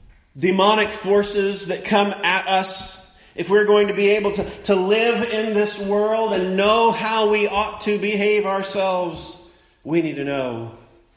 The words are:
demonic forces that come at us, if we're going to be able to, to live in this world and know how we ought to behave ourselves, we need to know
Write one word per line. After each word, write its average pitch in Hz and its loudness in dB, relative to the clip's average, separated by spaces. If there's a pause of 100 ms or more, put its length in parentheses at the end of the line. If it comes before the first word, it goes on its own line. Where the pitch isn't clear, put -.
(380)
demonic 190 2
forces 202 -2
that - -6
come 202 2 (160)
at 185 0
us, - -4 (220)
if 175 -6
we're 208 4
going 208 4
to 185 -2
be 202 2
able 202 0
to, 196 -4 (120)
to 202 2
live 220 2
in 220 -2
this 208 0
world 208 0
and 185 -2
know 220 4
how 220 0
we 208 0
ought 202 -4
to 208 -2
behave 208 0
ourselves, 190 -4 (380)
we 165 0
need 151 -4
to 139 -6
know 123 -6 (400)